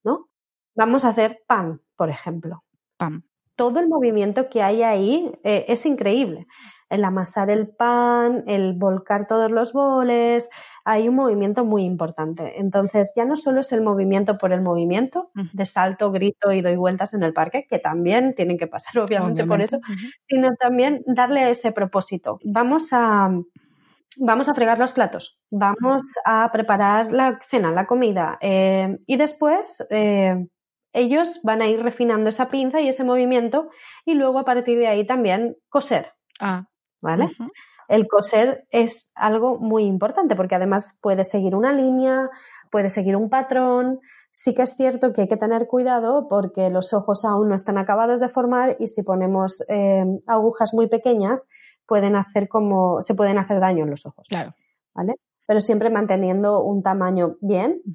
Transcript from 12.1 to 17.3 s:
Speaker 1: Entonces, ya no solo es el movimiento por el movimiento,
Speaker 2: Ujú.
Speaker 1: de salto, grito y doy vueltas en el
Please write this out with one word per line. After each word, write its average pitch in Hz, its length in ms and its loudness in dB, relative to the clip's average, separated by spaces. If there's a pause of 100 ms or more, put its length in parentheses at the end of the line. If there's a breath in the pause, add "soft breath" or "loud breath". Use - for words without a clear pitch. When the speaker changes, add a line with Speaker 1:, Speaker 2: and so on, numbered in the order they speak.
Speaker 1:
Entonces, 196 560 0
ya 233 80 0
no 277 120 0
solo 269 260 0
es 269 100 -10
el 226 100 0
movimiento 196 560 0
por 185 140 -2
el 185 100 0
movimiento, 185 760 -2
Speaker 2:
Ujú. 196 180 -6
Speaker 1:
de 196 120 -4
salto, 190 460 -2
grito 196 400 0
y 190 100 2
doy 175 140 2
vueltas 185 380 -2
en 202 100 -2
el 165 100 0